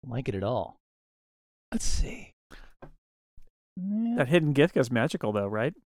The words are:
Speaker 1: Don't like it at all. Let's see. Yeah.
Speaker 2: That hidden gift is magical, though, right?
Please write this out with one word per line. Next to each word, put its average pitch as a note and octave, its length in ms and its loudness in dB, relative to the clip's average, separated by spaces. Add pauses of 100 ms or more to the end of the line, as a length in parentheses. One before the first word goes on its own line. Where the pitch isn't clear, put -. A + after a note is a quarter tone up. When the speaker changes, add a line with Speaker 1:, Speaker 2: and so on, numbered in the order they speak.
Speaker 1:
Don't B2+ 100 -10
like A#2+ 160 -4
it G#2+ 60 -4
at F#2+ 80 -4
all. G#2 340 -4 (920)
Let's - 140 -4
see. - 460 0 (1400)
Yeah. G#3+ 420 -2
Speaker 2:
That C3+ 120 2
hidden D#3 240 4
gift C#3+ 240 4
is B2 120 2
magical, A#2+ 440 0
though, G2+ 140 0
right? G#2+ 260 -2 (140)